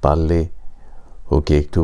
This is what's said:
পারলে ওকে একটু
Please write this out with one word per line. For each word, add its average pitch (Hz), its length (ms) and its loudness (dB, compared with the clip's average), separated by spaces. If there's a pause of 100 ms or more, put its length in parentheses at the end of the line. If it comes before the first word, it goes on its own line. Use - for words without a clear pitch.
পারলে 80 380 2 (880)
ওকে 76 280 2
একটু 73 260 0